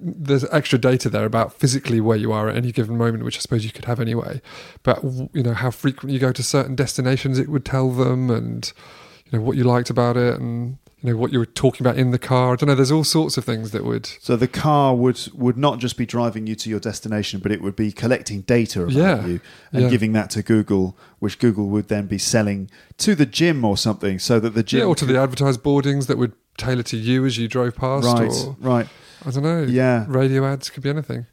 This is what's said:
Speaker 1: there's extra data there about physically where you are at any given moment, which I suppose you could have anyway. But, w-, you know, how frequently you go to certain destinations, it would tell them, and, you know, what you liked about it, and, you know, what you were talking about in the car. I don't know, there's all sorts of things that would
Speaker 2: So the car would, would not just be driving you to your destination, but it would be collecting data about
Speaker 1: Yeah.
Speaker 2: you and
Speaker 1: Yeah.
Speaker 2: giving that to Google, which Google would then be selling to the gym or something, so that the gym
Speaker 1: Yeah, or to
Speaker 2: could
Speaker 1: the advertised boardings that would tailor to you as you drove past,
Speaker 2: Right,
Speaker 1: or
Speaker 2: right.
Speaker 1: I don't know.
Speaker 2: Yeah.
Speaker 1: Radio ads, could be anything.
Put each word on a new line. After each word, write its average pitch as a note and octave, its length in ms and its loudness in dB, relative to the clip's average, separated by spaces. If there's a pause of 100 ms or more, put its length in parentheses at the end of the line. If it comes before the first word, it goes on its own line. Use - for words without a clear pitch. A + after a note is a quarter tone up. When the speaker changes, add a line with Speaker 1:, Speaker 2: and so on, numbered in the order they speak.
Speaker 1:
there's C#3 440 0
extra C#3+ 340 0
data B2+ 300 2
there G#2+ 160 0
about A2 280 0
physically B2 480 0
where A2 160 4
you A2 160 0
are G#2+ 160 -2
at - 80 -4
any A#2+ 160 -2
given A#2 240 -2
moment, A#2 260 0
which A#2 140 -6
I - 20 -10
suppose A2+ 240 -2
you A2 80 -8
could - 140 -16
have A#2+ 160 -2
anyway. A#2 400 -4 (420)
But, B2+ 180 4
w-, B2+ 320 -6
you C#3+ 100 0
know, A#2+ 100 0
how A#2+ 180 -2
frequently C#3 420 -4
you B2+ 60 0
go B2+ 140 2
to B2 100 -4
certain C3 320 -2
destinations, C3 640 0
it - 100 0
would D3 160 -2
tell C3 260 0
them, B2+ 380 2
and, A#2 420 -4 (600)
you A#2 80 0
know, G#2+ 60 -2
what B2+ 100 0
you B2+ 80 2
liked B2 260 2
about A#2+ 280 2
it, A#2+ 220 2
and, A#2+ 380 -6 (240)
you B2 100 0
know, A2+ 60 0
what A#2+ 140 -2
you B2 80 2
were A#2 60 2
talking - 420 0
about B2 100 2
in B2+ 140 2
the B2+ 80 2
car. B2+ 320 2
I B2 60 2
don't D3 100 0
know, C#3 80 4
there's C3 160 4
all D#3 140 4
sorts D#3 320 0
of B2 80 -4
things A2 260 -4
that G#2+ 140 -4
would A#2 200 -4
Speaker 2:
So - 300 -4
the A#2+ 140 2
car C#3+ 460 2
would, B2 380 0
would B2 240 0
not C#3 220 2
just B2 160 -4
be A#2+ 100 -4
driving A#2 420 -2
you A2 80 -4
to A2+ 140 -8
your G#2+ 120 -2
destination, G#2 600 -4
but G2+ 120 -2
it F#2 80 -4
would G2 140 -6
be G#2+ 180 0
collecting A2 480 -2
data A#2 400 0
about F2 120 -2
Speaker 1:
Yeah. D3 320 2
Speaker 2:
you F2 140 -4 (320)
and B2 120 2
Speaker 1:
Yeah. B2 60 4
Speaker 2:
giving A2 240 2
that G#2+ 180 0
to G#2+ 120 -4
Google, G2+ 540 2 (220)
which - 200 -4
Google G#2 300 2
would G#2 200 -2
then G#2 180 -2
be G2 100 -2
selling G2+ 520 0 (280)
to G#3 180 2
the D3 100 4
gym D3+ 380 2
or G2+ 140 2
something, G2 420 -2
so A#2 220 2
that A2 140 -2
the A#2 80 2
gym C3 160 0
Speaker 1:
Yeah, A3+ 80 4
or E3 80 2
to C#3+ 100 -2
Speaker 2:
could B2+ 100 2
Speaker 1:
the B2+ 60 4
advertised C3+ 420 0
boardings C#3 440 2
that A#2+ 100 0
would A#2+ 160 0 (240)
tailor B2 260 -2
to A#2 140 -6
you B2+ 280 0
as A#2+ 120 -2
you A#2 100 -2
drove A#2+ 300 -2
past, C3 280 0
Speaker 2:
Right, A#2+ 240 2
Speaker 1:
or C3 300 -6
Speaker 2:
right. B2 280 0 (380)
Speaker 1:
I C#3 60 -4
don't C#3 120 -2
know. E3 200 0
Speaker 2:
Yeah. B2 460 2
Speaker 1:
Radio C3+ 360 2
ads, C3+ 240 -4
could C3 140 -12
be C#3 60 -2
anything. B2 440 -6